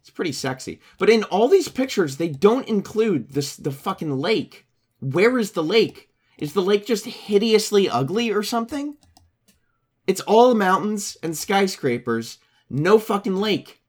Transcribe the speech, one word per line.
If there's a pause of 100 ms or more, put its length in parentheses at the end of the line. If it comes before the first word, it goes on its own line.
It's
pretty
sexy. (180)
But
in
all
these
pictures,
they
don't
include
this,
the
fucking
lake. (340)
Where
is
the
lake? (280)
Is
the
lake
just
hideously
ugly
or
something? (1080)
It's
all
mountains
and
skyscrapers. (300)
No
fucking
lake.